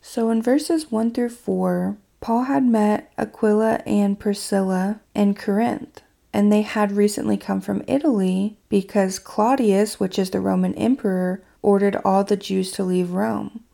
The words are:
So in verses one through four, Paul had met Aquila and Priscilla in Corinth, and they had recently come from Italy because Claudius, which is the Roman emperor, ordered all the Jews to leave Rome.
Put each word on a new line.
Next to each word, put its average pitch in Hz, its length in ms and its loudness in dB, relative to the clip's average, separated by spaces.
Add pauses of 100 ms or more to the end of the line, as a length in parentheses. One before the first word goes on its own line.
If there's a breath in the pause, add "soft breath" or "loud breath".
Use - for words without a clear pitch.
So 226 280 -4
in 226 120 0
verses 294 500 0
one 226 200 0
through 240 180 -2
four, 185 680 -2 (220)
Paul 233 240 -2
had 269 220 0
met 214 520 2
Aquila 220 720 0
and 202 320 0
Priscilla 196 800 -2 (160)
in 202 180 2
Corinth, - 680 -2 (320)
and 208 180 4
they 214 100 4
had 208 300 0
recently 208 460 0
come 196 240 -4
from 196 260 -4
Italy 208 680 0 (120)
because 190 480 0
Claudius, 214 800 2
which 190 200 -2
is 185 100 0
the 190 120 -2
Roman 185 340 0
emperor, 190 680 0 (220 soft breath)
ordered 202 320 2 (100)
all 196 180 4
the 202 120 0
Jews 190 380 -4
to 196 100 -4
leave 180 300 0
Rome. 208 480 -4 (120)